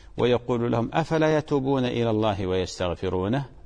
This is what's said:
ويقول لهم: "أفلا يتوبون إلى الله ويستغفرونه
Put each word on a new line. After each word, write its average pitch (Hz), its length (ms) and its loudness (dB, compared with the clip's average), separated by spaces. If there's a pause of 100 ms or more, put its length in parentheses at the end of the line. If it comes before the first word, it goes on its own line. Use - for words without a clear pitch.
(160)
ويقول 120 560 2
لهم: 117 200 0
"أفلا 156 460 2
يتوبون 139 460 0
إلى 120 260 0
الله 107 360 0
ويستغفرونه 92 960 -2 (220)